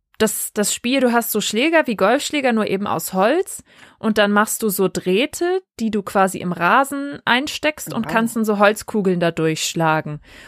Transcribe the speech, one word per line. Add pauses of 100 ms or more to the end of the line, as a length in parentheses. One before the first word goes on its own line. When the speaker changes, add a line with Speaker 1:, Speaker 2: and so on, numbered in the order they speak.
(180)
Speaker 1:
Das,
das
Spiel,
du
hast
so
Schläger
wie
Golfschläger,
nur
eben
aus
Holz. (360)
Und
dann
machst
du
so
Drähte, (180)
die
du
quasi
im
Rasen
einsteckst
und
Speaker 2:
Wow.
Speaker 1:
kannst
dann
so
Holzkugeln
da
durchschlagen. (260)